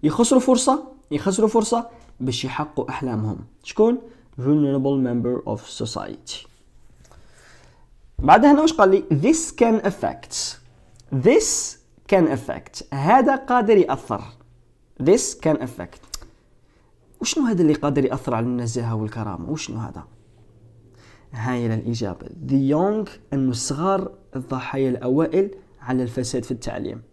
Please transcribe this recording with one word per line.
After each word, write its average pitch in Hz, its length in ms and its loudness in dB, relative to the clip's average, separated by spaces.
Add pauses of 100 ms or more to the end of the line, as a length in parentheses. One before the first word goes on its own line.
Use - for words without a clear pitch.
يخسروا 240 380 4
فرصة. 262 520 2 (180)
يخسروا 190 380 0
فرصة 233 420 0 (300)
باش 127 240 -4
يحققوا 135 460 -6
أحلامهم. 110 480 -4 (240)
شكون؟ 233 360 2 (400)
Vulnerable 139 680 2
member 120 480 -2
of 104 60 -10 (240)
society. - 600 -12 (1700)
بعدها 220 340 8
هنا 285 80 6
واش 160 120 4
قال 196 180 6
لي؟ 190 200 4
This 190 420 2
can 226 320 2
affect. - 720 -6 (680)
This - 520 2 (360)
can 170 260 4
affect. - 560 -12
هذا 233 420 4
قادر 247 400 2
يأثر. 131 460 0 (800)
This 190 320 2 (120)
can 151 100 2
affect. - 640 -12 (1000)
وشنو - 240 -2
هذا 208 180 0
اللي 151 100 4
قادر 143 320 0
يأثر 127 300 -4
على 117 120 -2
النزاهة 120 480 -4
والكرامة؟ 107 560 -8
وشنو 127 280 -8
هذا؟ 92 260 -10 (1300)
هاي 120 420 -4
الإجابة. 110 520 -6
The 135 480 0
young، 202 360 0 (220)
أنه 135 180 0
الصغار 175 600 -2 (260)
الضحايا 131 540 -4
الأوائل 156 640 0 (260)
على 127 220 -2
الفساد 123 420 -4
في - 60 -10
التعليم. - 520 -8 (100)